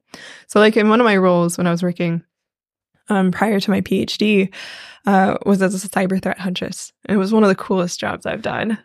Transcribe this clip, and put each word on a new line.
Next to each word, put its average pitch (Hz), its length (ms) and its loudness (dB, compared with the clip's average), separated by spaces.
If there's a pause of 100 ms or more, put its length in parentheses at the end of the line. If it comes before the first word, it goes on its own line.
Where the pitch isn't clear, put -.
(460)
So, - 120 0
like, 214 180 4
in 214 120 4
one 220 120 4
of 247 40 4
my 208 120 4
roles 175 400 2
when 175 100 -2
I 175 40 0
was 170 100 -2
working, 175 420 -4 (880)
um, 190 220 2
prior 202 280 0
to 202 120 -2
my 196 100 0
P 190 200 -2
H 220 180 -6
D, 202 320 2 (560)
uh, 196 380 2
was 196 160 2
as 190 220 -2
a 202 60 -10
cyber 190 320 -2
threat 190 180 -4
huntress. - 540 -8 (160)
It 202 80 2
was 190 160 0
one 220 100 4
of 202 60 6
the 185 60 4
coolest 180 440 -4
jobs - 280 -6
I've - 160 -8
done. 214 420 -4